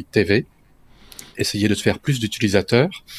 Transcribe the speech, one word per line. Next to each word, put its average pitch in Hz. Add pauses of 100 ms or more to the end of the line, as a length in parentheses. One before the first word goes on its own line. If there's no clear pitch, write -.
(120)
T 104
V, 101 (920)
essayer 104
de 104
se -
faire 104
plus 135
d'utilisateurs. 110 (160)